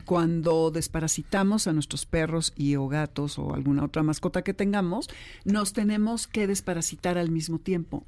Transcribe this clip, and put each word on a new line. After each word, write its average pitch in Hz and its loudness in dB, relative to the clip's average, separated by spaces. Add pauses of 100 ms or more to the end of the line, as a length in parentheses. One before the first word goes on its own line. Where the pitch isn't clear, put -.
cuando 165 4
desparasitamos 165 0
a 175 2
nuestros 147 -2
perros 160 0
y 143 2
o 135 0
gatos 147 -2
o 143 -4
alguna 139 2
otra 156 0
mascota 165 0
que 196 -2
tengamos, 202 0 (340)
nos 202 0
tenemos 214 0
que 214 0
desparasitar 180 -2
al 170 0
mismo 160 -2
tiempo, 165 -4